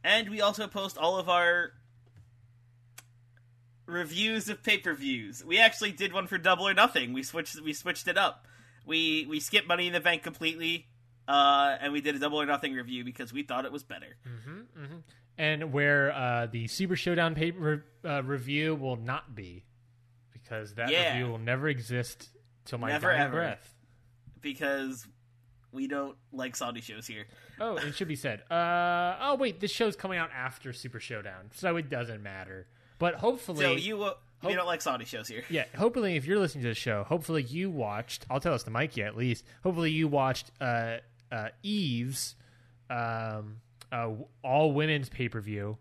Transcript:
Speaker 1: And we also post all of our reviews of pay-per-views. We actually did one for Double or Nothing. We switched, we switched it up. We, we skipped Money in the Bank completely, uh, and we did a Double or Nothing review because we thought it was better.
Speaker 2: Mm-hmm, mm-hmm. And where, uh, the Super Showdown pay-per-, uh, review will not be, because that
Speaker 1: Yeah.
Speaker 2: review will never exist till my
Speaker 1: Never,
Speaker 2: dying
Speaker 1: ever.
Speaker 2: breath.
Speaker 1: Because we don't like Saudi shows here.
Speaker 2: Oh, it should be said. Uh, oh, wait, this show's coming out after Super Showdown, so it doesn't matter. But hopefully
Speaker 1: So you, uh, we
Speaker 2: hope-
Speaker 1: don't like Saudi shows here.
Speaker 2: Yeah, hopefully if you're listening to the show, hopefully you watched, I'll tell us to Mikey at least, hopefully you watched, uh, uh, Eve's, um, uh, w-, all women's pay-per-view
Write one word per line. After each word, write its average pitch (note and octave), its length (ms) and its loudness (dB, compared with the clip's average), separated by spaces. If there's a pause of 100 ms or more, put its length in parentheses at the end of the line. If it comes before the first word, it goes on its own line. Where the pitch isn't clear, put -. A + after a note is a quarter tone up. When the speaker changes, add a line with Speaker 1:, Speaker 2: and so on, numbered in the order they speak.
Speaker 1:
And G#3 260 4
we G#3 120 -6
also G#3 260 2
post G3 320 -6
all F3 200 4
of F3 100 -2
our F3 420 4 (2250)
reviews F3 600 -2
of G3+ 160 -6
pay-per-views. C#3 800 -2
We E3+ 140 2
actually A3 340 6
did F#3 200 -2
one F#3 140 -2
for F#3+ 120 -4
Double F3+ 280 4
or G3 80 4
Nothing. E3 380 6
We C3 100 -4
switched, D#3 380 -6
we D#3 120 -4
switched E3 360 -4
it F3 100 2
up. - 280 2 (400)
We, D#3 420 2
we D3+ 120 -4
skipped G3+ 280 0
Money F3 180 2
in F3 60 -2
the F3 80 0
Bank E3+ 240 2
completely, E3 640 -4 (420)
uh, C#3 520 6
and C#3+ 120 -2
we D3 80 0
did C#3+ 160 0
a - 20 -4
Double D3 220 0
or C#3+ 60 2
Nothing C#3+ 280 0
review B2 300 -6
because B2 280 -10
we C#3+ 120 -6
thought C3 200 -2
it B2+ 60 -6
was C#3+ 140 -10
better. A2 320 -14 (100)
Speaker 2:
Mm-hmm, C#3+ 560 -16
mm-hmm. C#3+ 140 -14 (400)
And D#3 360 0
where, C#3+ 400 6
uh, B2 340 2
the A2+ 200 -4
Super F#3 300 0
Showdown E3 400 2
pay-per-, D#3 480 0 (200)
uh, C#3+ 200 0
review C#3+ 500 0
will C3 220 -2
not A#2+ 400 -6
be, F2+ 280 -14 (680)
because G#2+ 420 -12
that A#2 160 -2
Speaker 1:
Yeah. E3 220 2
Speaker 2:
review B2 180 -2
will A2+ 80 -6
never B2+ 300 0
exist B2 600 -4 (360)
till B2 140 -8
my A#2 100 -4
Speaker 1:
Never, D3+ 240 2
Speaker 2:
dying D3 100 4
Speaker 1:
ever. C#3 140 0
Speaker 2:
breath. D#3 380 -4 (680)
Speaker 1:
Because C3+ 680 -4 (640)
we C3+ 160 -6
don't C#3 300 -4 (160)
like C3 240 -6
Saudi A#2+ 240 -6
shows A2 260 -12
here. G#2+ 200 -12 (340)
Speaker 2:
Oh, G#3+ 160 -2
it C#3+ 180 -4
should F#3 140 -4
be D3+ 80 -4
said. A#2+ 240 -4 (100)
Uh, F3 680 2
oh, C#4 180 2
wait, G#3+ 220 0
this G3+ 100 -2
show's A3 260 2
coming F#3 220 -4
out E3 160 -2
after B2+ 380 -6
Super A#2+ 260 -10
Showdown, G2+ 560 -10
so E3+ 220 0
it D#3 120 -4
doesn't A#2 340 -4
matter. F#2+ 440 -12 (320)
But E3+ 160 4
hopefully F#3 460 0
Speaker 1:
So C3+ 120 6
you, G#3 300 0
uh, G3 120 0 (280)
we F3+ 60 0
Speaker 2:
hope- F3+ 80 2
Speaker 1:
don't F3+ 100 2
like E3+ 160 0
Saudi B2 220 0
shows A2 240 -8
here. A2+ 220 -8
Speaker 2:
Yeah, D3+ 160 0 (100)
hopefully G#3 400 2
if C3 80 0
you're F#3+ 160 2
listening D3 220 0
to A#2+ 80 0
the A2 40 -2
show, G#2 300 0
hopefully D#3+ 400 0
you E3+ 260 -4
watched, A2+ 580 -6
I'll C#3 120 0
tell E3 140 2
us A#2 100 -2
to A#2 60 -8
Mikey B2 340 0
at G#2 120 -6
least, B2 280 0 (180)
hopefully E3+ 300 2
you D#3 160 2
watched, C3+ 420 2 (100)
uh, A#2 360 0 (340)
uh, A2+ 180 -4 (140)
Eve's, C3+ 720 -2 (560)
um, A2+ 680 -4 (340)
uh, A#2 100 -2
w-, A2 240 -4 (160)
all C#3+ 300 4
women's D3 380 2
pay-per-view G#2+ 720 -4